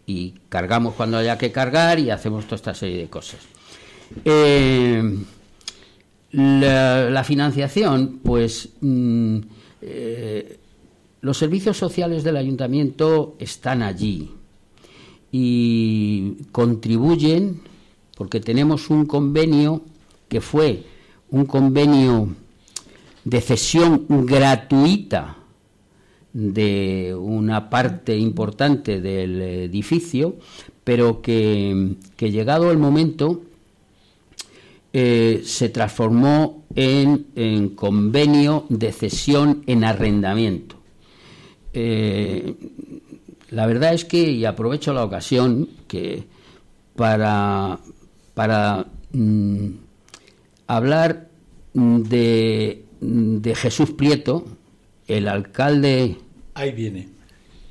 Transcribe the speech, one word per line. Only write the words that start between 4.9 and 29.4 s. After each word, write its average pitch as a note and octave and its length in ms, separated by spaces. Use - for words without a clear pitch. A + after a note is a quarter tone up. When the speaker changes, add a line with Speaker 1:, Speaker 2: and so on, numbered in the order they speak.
Speaker 1:
la, C3+ 760
la C3 140
financiación, C#3 1000
pues, A#2 460
mm, A#2 560
eh, A#2 800
los C3+ 160
servicios F#3+ 400
sociales E3+ 460
del D#3 140
ayuntamiento C#3 1000
están - 420
allí F#2+ 500
y A2+ 1040
contribuyen, D3+ 1120
porque G#2+ 240
tenemos C#3+ 500
un D3+ 160
convenio D3+ 760
que A2+ 120
fue C#3+ 420
un C3+ 140
convenio C3+ 840
de A#2+ 160
cesión D#3+ 640
gratuita C3+ 1120
de G2 840
una A2 500
parte A#2 480
importante A2 840
del F#2 400